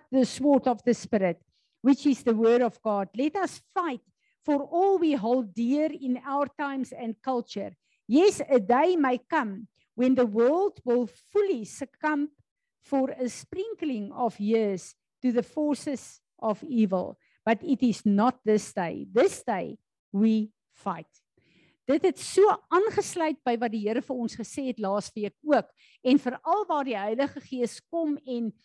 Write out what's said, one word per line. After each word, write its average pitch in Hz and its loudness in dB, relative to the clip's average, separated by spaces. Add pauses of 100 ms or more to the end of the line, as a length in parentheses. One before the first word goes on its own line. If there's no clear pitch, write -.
(120)
the 262 4
sword 269 2
of 240 0
the 240 2
Spirit, 190 -2 (400)
which 269 2
is 277 2
the 233 2
word 226 4
of 233 -2
God. 202 -2
Let 285 -2
us 381 -4 (140)
fight 330 -4 (440)
for 285 0
all 370 2
we 311 2
hold 226 -2
dear 285 0
in 254 -4
our 277 -2 (100)
times 277 -6
and 226 -8
culture. 233 -6 (340)
Yes, 330 4
a 262 4
day 254 2
may 262 2
come 226 -4 (300)
when 254 4
the 247 4
world 254 2
will 247 0 (240)
fully 392 0
succumb 294 -4 (500)
for 269 -2
a 254 -6
sprinkling 311 -8
of 233 -4
years 202 -2 (260)
to 254 0
the 233 0
forces - -6 (180)
of 214 -4
evil. 196 -2 (260)
But 226 0
it 262 0
is 226 0
not 208 2
this 214 0
day. 180 -6
This 294 2
day 185 -6 (360)
we 214 2 (300)
fight. 170 -8 (800)
Dit 277 2
het - 0
so - 4 (240)
aangesluit 349 0
by 240 0
wat 226 -2
die 220 -4
Here 220 -2
vir 254 -6
ons 226 -6
gesê 262 -8
het 247 -6
laas 196 -2
week 208 -8
ook. 285 2 (400)
En 254 6
veral 311 -2
waar 294 -2
die 233 -4
Heilige 240 -4
Gees - -6 (100)
kom 330 -2
en 240 -6 (120)